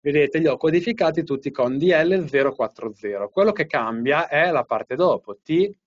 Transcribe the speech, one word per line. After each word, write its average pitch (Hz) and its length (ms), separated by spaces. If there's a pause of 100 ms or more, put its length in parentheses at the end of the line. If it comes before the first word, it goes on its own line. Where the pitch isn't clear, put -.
vedete 143 380
li 160 100
ho 127 100
codificati 170 680
tutti 135 260
con 131 280
D 143 60
L 175 440
zero 135 260
quattro 113 380
zero, 101 380
quello 202 220
che 160 120
cambia 127 640
è 160 220
la 135 140
parte 117 320
dopo, 123 460
T 180 280 (160)